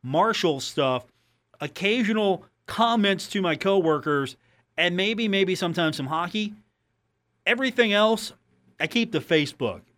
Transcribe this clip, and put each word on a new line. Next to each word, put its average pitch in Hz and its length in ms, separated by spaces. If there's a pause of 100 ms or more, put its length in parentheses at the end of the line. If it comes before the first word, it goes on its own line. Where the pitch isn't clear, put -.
Marshall 160 560
stuff, 131 460 (560)
occasional 202 800 (220)
comments 220 640
to 202 120
my 165 140
coworkers, 151 800 (420)
and 175 200
maybe, 214 320
maybe 190 260
sometimes 170 400
some 135 120
hockey. 175 460 (920)
Everything 240 480
else, 214 400 (480)
I 160 60
keep 233 260
to 147 80
Facebook. 135 600 (160)